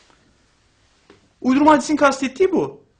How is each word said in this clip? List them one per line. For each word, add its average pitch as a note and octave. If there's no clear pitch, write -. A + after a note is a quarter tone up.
Uydurma C#4+
hadisin D4+
kastettiği C#4+
bu. D#3